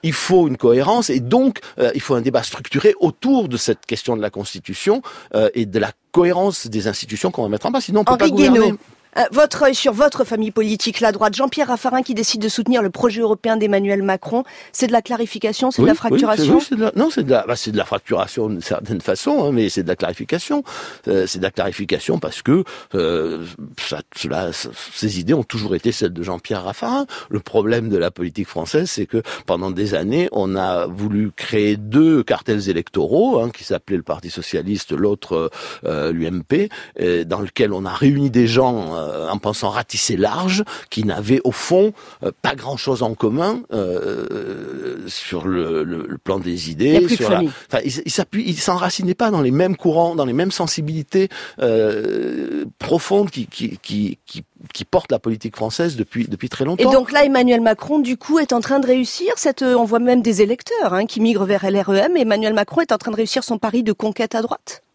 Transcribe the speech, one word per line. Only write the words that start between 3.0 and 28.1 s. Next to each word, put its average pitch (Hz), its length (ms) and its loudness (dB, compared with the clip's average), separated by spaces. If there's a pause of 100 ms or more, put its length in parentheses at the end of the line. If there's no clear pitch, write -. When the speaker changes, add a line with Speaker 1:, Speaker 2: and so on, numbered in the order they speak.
Speaker 1:
de 123 100 -4
cette - 280 -2
question 117 320 -4
de 107 40 -4
la 104 100 -2
constitution, 101 680 -2 (340)
euh, 107 180 4
et 117 120 0
de 104 140 -2
la 101 120 0 (200)
cohérence 180 560 2
des 107 200 -4
institutions 107 440 -4
qu'on 123 120 -4
va 101 60 -2
mettre 107 180 -2
en 233 40 0
place. 262 140 -2
Sinon, 208 160 2
on - 40 0
peut 254 80 6
Speaker 2:
Henri 240 60 2
Speaker 1:
pas 302 100 4
gouverner. 269 300 6
Speaker 2:
Guénaud, 208 180 4 (400)
euh, 247 40 2 (100)
votre 294 320 4
œil 269 120 6
sur 262 180 2
votre 269 320 2
famille 220 260 -2
politique, 220 480 -2
la 220 140 4
droite, 208 220 2
Jean-Pierre 269 340 0
Raffarin 254 320 0
qui 247 120 -4
décide 214 280 -2
de 214 80 0
soutenir 233 320 2
le 196 80 2
projet 226 320 0
européen 220 340 2
d'Emmanuel 202 480 2
Macron, 196 400 0 (300)
c'est 254 140 0
de 226 40 0
la 233 100 4
clarification, 226 680 -2
c'est - 100 2
Speaker 1:
Oui, - 40 8
Speaker 2:
de - 20 6
la 294 60 6
Speaker 1:
oui, 330 40 2
Speaker 2:
fracturation ? 220 480 2
Speaker 1:
c'est, 269 60 4
oui, 311 160 4
c'est 269 80 -2
de 214 60 -2
la, 220 160 2
non, 294 120 4
c'est 262 140 -2
de 131 80 0
la, 113 160 4
bah, 120 80 0
c'est 110 160 -6
de 107 60 0
la 98 80 0
fracturation 104 640 -2
d'une 95 100 -4
certaine 101 400 -4
façon, 220 460 0
hein, 147 80 0
mais 113 160 2
c'est 95 140 -4
de 82 40 -4
la 90 80 0
clarification. 175 680 -4 (420)
Euh, 95 200 2
c'est - 100 -6
de 92 60 -4
la 98 80 -2
clarification 98 680 -2
parce - 220 -8
que, 170 240 2 (280)
euh, 82 520 -2 (340)
ça, 76 220 -8 (160)
cela, 85 340 -4
c-, - 160 -10 (260)
ces 104 240 -4
idées 90 160 0
ont 135 100 0
toujours 104 320 -4
été 113 180 -2
celles 90 180 -2
de 85 100 -10
Jean-Pierre 90 440 -6
Raffarin. 247 400 -4 (240)
Le 104 100 -4
problème 113 480 0
de 101 80 0
la 87 160 0